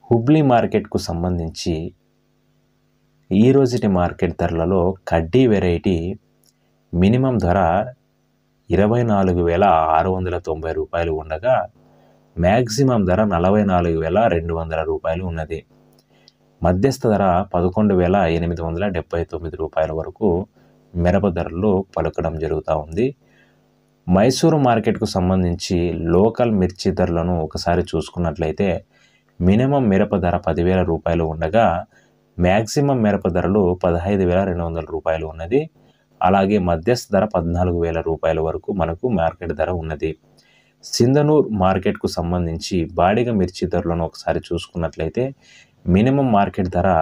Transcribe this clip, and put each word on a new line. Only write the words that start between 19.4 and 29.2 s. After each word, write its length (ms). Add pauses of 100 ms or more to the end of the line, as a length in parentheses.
రూపాయల 340
వరకు 360 (680)
మిరప 360
ధరలు 420 (180)
పలకడం 500
జరుగుతూ 380
ఉంది. 300 (1000)
మైసూరు 520
మార్కెట్కు 480
సంబంధించి 680 (280)
లోకల్ 480
మిర్చి 380
ధరలను 480
ఒకసారి 440
చూసుకున్నట్లయితే 880 (680)